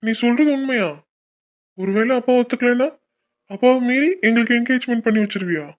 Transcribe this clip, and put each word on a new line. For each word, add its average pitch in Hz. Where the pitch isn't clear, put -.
நீ 220
சொல்றது 240
உண்மையா? 240
ஒருவேளை 214
அப்பா 247
ஒத்துக்கலைன்னா 247
அப்பாவை 254
மீறி 269
எங்களுக்கு 233
என்கேஜ்மெண்ட் 240
பண்ணி 220
வச்சிருவியா? 175